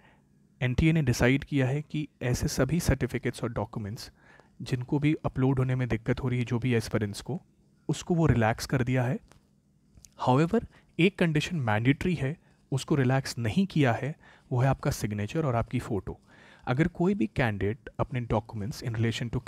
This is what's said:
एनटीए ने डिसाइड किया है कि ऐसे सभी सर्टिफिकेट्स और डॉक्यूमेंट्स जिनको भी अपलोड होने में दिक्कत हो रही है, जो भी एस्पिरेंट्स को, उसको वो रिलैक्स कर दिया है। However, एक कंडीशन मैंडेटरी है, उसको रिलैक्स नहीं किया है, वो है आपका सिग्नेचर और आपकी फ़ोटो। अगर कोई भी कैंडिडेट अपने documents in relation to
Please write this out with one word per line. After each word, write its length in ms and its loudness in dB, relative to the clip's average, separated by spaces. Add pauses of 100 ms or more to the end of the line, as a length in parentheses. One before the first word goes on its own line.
(600)
एनटीए 320 4
ने 80 4
डिसाइड 420 2
किया 240 0
है 140 -2
कि 260 -6 (140)
ऐसे 260 -2
सभी 320 0
सर्टिफिकेट्स 640 -2
और 100 -4
डॉक्यूमेंट्स 580 -8 (500)
जिनको 380 -4
भी 140 2 (120)
अपलोड 340 2
होने 160 0
में 120 -2
दिक्कत 360 -2
हो 60 0
रही 100 0
है, 60 0
जो 140 -2
भी 140 0
एस्पिरेंट्स 480 -2
को, 200 -8 (480)
उसको 260 -2
वो 100 4
रिलैक्स 400 4
कर 180 0
दिया 200 2
है। 140 -2 (1080)
However, 360 4 (360)
एक 200 4
कंडीशन 360 0
मैंडेटरी 600 2
है, 200 -4 (360)
उसको 240 0
रिलैक्स 420 2
नहीं 300 0
किया 260 2
है, 220 -4 (360)
वो 100 0
है 60 4
आपका 240 0
सिग्नेचर 540 -4
और 100 0
आपकी 240 0
फ़ोटो। 380 -6 (500)
अगर 200 2
कोई 280 0
भी 200 0
कैंडिडेट 540 -2 (100)
अपने 220 -2
documents 600 -4
in 120 -6
relation 380 -2
to 140 -4